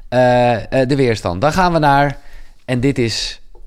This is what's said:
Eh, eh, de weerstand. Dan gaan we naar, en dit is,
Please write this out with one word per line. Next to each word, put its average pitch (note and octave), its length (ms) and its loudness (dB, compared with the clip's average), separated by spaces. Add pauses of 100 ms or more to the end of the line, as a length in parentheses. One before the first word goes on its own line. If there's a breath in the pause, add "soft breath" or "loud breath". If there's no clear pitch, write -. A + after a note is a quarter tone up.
Eh, B2 760 2
eh, B2 60 0
de C#3+ 80 0
weerstand. G#2+ 440 0
Dan D3 120 2
gaan F3+ 200 2
we E3 60 2
naar, C#3+ 400 2 (460 soft breath)
en B2+ 160 -2
dit C3+ 180 0
is, - 420 -4 (260)